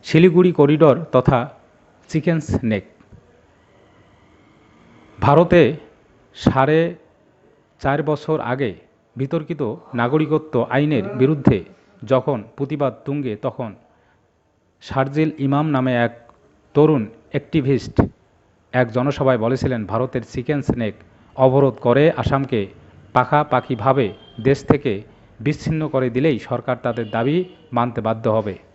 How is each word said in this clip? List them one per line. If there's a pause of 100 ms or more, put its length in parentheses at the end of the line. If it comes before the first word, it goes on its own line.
শিলিগুড়ি
করিডোর
তথা (580)
চিকেনস
নেক। (2500)
ভারতে (640)
সাড়ে (840)
চার
বছর
আগে (420)
বিতর্কিত (180)
নাগরিকত্ব
আইনের
বিরুদ্ধে (440)
যখন (120)
প্রতিবাদ (120)
তুঙ্গে,
তখন (1040)
শারজিল
ইমাম
নামে
এক (540)
তরুণ (260)
অ্যাক্টিভিস্ট (680)
এক
জনসভায়
বলেছিলেন,
ভারতের (100)
চিকেন
স্নেক (420)
অবরোধ
করে
আসামকে (460)
পাকাপাকিভাবে (300)
দেশ
থেকে (380)
বিচ্ছিন্ন
করে
দিলেই
সরকার
তাদের
দাবি (300)
মানতে
বাধ্য
হবে। (180)